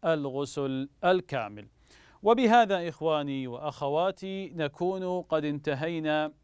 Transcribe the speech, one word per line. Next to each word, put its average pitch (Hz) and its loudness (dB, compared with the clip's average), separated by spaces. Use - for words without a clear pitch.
الغسل 139 -2
الكامل. 131 0
وبهذا، 214 6
إخواني 143 -2
وأخواتي، 156 -4
نكون 180 -4
قد 156 -2
انتهينا 151 -2